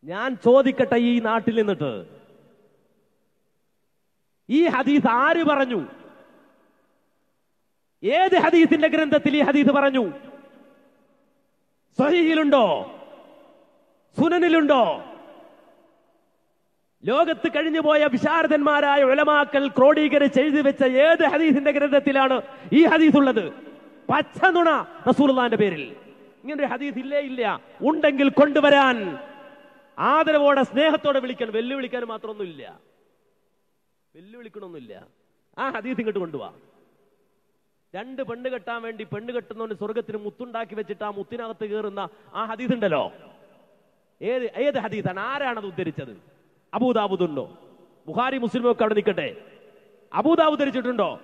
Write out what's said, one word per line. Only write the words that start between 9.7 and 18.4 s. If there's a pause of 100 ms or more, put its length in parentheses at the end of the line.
സ്വഹീഹിലുണ്ടോ? (1200)
സുനനിലുണ്ടോ? (2000)
ലോകത്ത്
കഴിഞ്ഞുപോയ
വിശാരദന്മാരായ